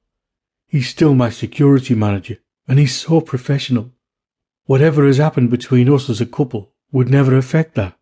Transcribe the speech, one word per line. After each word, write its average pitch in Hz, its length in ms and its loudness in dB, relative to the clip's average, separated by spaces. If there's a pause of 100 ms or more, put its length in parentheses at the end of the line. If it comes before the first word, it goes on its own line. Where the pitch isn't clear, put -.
(680)
He's 135 200 -4
still 151 280 2
my 120 160 0
security 131 640 0
manager, 101 420 -4 (300)
and 131 100 2
he's 143 180 2
so 160 240 0
professional. 127 720 -4 (760)
Whatever 143 420 2
has 135 100 4
happened 143 320 0
between 123 400 0
us 135 200 0
as 110 120 -4
a 117 60 -4
couple 123 460 -8 (180)
would 127 180 -2
never 135 260 2
affect 156 380 -2
that. 95 280 -6